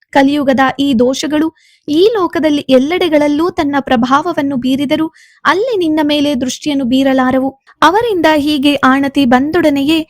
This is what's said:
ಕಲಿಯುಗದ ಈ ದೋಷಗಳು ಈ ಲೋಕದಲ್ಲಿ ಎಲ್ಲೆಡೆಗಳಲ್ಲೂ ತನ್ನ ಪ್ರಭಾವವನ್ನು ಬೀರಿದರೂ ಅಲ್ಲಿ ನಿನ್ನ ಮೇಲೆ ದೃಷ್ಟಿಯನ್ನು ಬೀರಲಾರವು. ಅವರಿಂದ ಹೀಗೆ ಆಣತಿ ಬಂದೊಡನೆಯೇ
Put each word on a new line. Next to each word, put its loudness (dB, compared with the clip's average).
ಕಲಿಯುಗದ 2
ಈ 0
ದೋಷಗಳು 0
ಈ 2
ಲೋಕದಲ್ಲಿ -2
ಎಲ್ಲೆಡೆಗಳಲ್ಲೂ 2
ತನ್ನ -4
ಪ್ರಭಾವವನ್ನು -2
ಬೀರಿದರೂ -2
ಅಲ್ಲಿ 0
ನಿನ್ನ 0
ಮೇಲೆ 0
ದೃಷ್ಟಿಯನ್ನು -4
ಬೀರಲಾರವು. 0
ಅವರಿಂದ 0
ಹೀಗೆ 0
ಆಣತಿ 2
ಬಂದೊಡನೆಯೇ 2